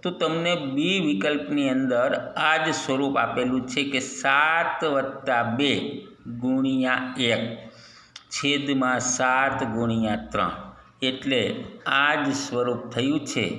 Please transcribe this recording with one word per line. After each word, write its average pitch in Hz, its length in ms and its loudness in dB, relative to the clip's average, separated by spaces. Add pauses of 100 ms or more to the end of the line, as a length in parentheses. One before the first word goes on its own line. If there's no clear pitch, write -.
તો 180 100 -4
તમને 170 440 0
બી 156 440 0
વિકલ્પની 147 680 0
અંદર 131 420 2 (240)
આ 156 220 4
જ 160 140 2
સ્વરૂપ 135 460 0
આપેલું 123 500 0
છે 143 160 0
કે 139 160 0
સાત 156 840 0
વત્તા 131 600 0
બે 123 280 2 (560)
ગુણ્યા 127 880 0
એક 117 240 2 (880)
છેદમાં 139 680 0
સાત 131 640 2
ગુણ્યા 113 520 0 (160)
ત્રણ. 92 200 0 (500)
એટલે 131 400 0 (440)
આ 143 380 2
જ 139 100 0
સ્વરૂપ 123 560 -2
થયું 139 300 0
છે - 260 -2 (140)